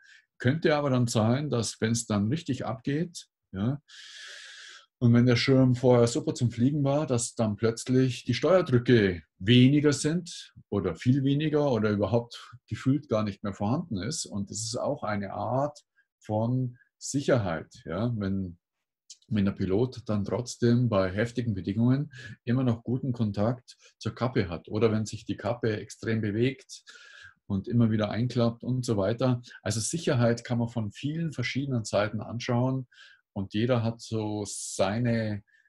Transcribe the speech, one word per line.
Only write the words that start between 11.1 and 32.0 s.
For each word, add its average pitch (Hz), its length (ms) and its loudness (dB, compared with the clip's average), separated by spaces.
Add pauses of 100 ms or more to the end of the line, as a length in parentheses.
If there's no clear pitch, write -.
weniger 147 480 2
oder 107 200 2
überhaupt 104 640 -2 (120)
gefühlt - 420 -2
gar 107 140 0
nicht 101 220 -6
mehr 101 80 -4
vorhanden 110 460 -2
ist. 85 260 -6
Und 101 260 -8
das 110 120 -8
ist 113 140 -6
auch 117 260 -4
eine 101 320 -6
Art 123 460 -4 (380)
von 123 600 -2 (200)
Sicherheit, 117 880 -2
ja, 104 320 -4
wenn, 98 400 -4 (720)
wenn 104 160 2
der 98 80 2
Pilot 104 540 -2
dann 104 180 -2
trotzdem 120 640 0
bei 95 220 2
heftigen 117 420 -2
Bedingungen 117 580 0 (340)
immer 127 200 0
noch 120 180 0
guten 127 300 -4
Kontakt 110 640 -2 (220)
zur - 160 -6
Kappe 120 340 -2
hat 82 200 -10
oder 110 240 2
wenn 107 120 0
sich - 220 -12
die 95 100 -6
Kappe 110 420 -2
extrem - 440 -6
bewegt 113 640 -4 (640)
und 98 220 -4
immer 117 220 2
wieder 107 200 0
einklappt 117 540 -2
und 123 220 -4
so 117 100 0
weiter. 120 460 0 (200)
Also 107 180 -2
Sicherheit 120 640 0
kann 120 160 -4
man 117 100 -2
von 107 220 -6
vielen 156 420 -6
verschiedenen 127 520 -4
Seiten 104 380 -2